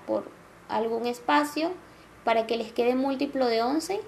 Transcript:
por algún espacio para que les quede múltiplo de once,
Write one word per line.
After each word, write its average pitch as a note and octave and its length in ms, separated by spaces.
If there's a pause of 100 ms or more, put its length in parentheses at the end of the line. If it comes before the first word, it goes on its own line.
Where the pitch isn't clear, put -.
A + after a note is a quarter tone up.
por G#3+ 200 (420)
algún A3+ 360
espacio D4 680 (520)
para A3+ 240
que A#3 100
les A3 140
quede B3 240
múltiplo C4+ 500
de A3+ 160
once, D#4+ 460